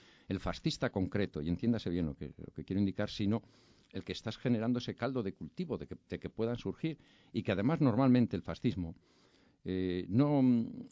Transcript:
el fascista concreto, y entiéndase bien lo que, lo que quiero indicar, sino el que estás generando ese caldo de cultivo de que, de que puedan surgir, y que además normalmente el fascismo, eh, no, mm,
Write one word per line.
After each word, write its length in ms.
el 120
fascista 500
concreto, 520
y 60
entiéndase 420
bien 160
lo 80
que, 240
lo 160
que 100
quiero 160
indicar, 300
sino 320
el 120
que 80
estás 260
generando 400
ese 180
caldo 260
de 120
cultivo 420
de 100
que, 100
de 100
que 120
puedan 260
surgir, 420
y 100
que 100
además 280
normalmente 560
el 60
fascismo, 540
eh, 440
no, 340
mm, 500